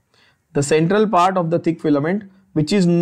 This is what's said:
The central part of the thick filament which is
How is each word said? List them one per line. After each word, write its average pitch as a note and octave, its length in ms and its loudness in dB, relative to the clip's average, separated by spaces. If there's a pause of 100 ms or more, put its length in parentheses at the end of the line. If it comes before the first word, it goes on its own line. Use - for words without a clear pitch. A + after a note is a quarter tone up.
(540)
The C#3+ 120 -2
central E3+ 400 2
part F#3 300 0
of E3+ 140 -2
the E3+ 100 0
thick E3 200 -4
filament D#3+ 440 -2 (320)
which D3+ 160 -2
is F#3+ 160 2 (140)